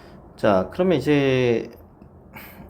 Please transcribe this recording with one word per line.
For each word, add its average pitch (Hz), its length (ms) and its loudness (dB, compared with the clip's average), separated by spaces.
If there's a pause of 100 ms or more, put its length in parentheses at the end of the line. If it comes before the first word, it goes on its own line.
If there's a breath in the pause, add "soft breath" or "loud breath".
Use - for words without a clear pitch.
(340 loud breath)
자, 95 380 0
그러면 180 260 0
이제 131 720 0 (1000 loud breath)